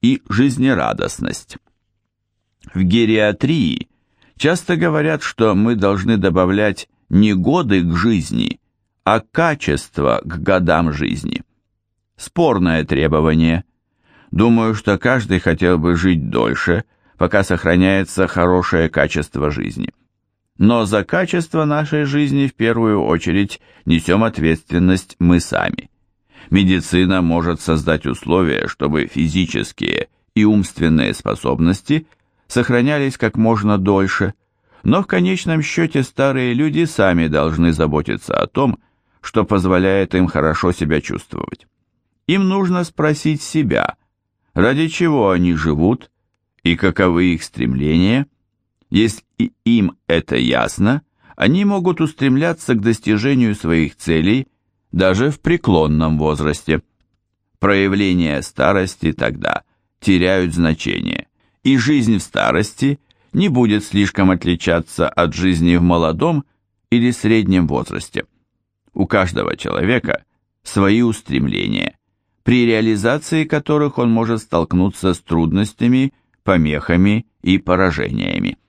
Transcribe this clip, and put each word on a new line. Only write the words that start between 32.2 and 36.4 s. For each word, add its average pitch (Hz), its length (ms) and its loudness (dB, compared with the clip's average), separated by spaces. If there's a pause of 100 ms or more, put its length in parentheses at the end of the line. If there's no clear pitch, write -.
сохранялись 131 720 0
как - 200 -4
можно 107 420 2
дольше, 95 560 -2 (480)
но 175 200 2
в - 40 -6
конечном 180 560 -2
счёте 160 400 -2
старые 131 520 -2